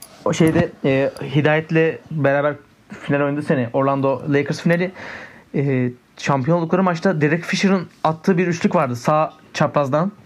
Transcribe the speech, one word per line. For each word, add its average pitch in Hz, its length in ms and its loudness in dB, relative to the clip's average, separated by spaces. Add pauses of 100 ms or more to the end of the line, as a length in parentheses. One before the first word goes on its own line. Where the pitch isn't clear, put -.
(240)
o - 80 0
şeyde, 160 380 2 (140)
e, 135 260 2 (240)
Hidayet'le 156 640 2 (120)
beraber 143 440 0 (340)
final - 320 -4
oynadığı 143 220 -2
sene, 131 300 0
Orlando 135 560 0
Lakers 143 320 0
finali, 175 320 0 (600)
e, 131 360 0 (260)
şampiyon 143 420 0
oldukları 170 240 0
maçta 175 380 0
Derek 151 240 0
Fisher'ın 190 420 0 (180)
attığı 165 340 0
bir 185 80 2
üçlük 175 280 0
vardı 135 220 0
sağ 151 360 0 (220)
çaprazdan. 151 580 0 (140)